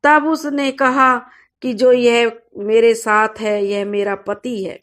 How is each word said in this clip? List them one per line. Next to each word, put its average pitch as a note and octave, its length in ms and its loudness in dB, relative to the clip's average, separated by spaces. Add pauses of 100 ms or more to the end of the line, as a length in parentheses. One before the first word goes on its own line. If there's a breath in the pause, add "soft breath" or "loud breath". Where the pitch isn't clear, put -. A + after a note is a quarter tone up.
तब D4 240 2
उसने C#4+ 460 -2
कहा C4 540 0 (360 soft breath)
कि B3+ 120 -4
जो B3+ 180 4
यह A#3 480 2 (180)
मेरे A3 360 2
साथ A3 340 0 (120)
है, G#3 260 -2
यह G3+ 180 -4
मेरा G3+ 300 -4
पति G#3 500 -8
है - 180 -12